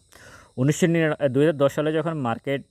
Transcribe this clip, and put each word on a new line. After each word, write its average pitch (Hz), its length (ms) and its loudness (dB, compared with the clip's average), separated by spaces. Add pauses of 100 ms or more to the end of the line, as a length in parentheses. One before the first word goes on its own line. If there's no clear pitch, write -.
(580)
উনিশশো 147 300 2
নিরানব্বই, 160 380 0
আহ, 127 80 0
দুই 139 120 4
হাজার 160 120 2
দশ 139 160 2
সালে 156 200 -2
যখন 160 200 -2
মার্কেট 135 580 -4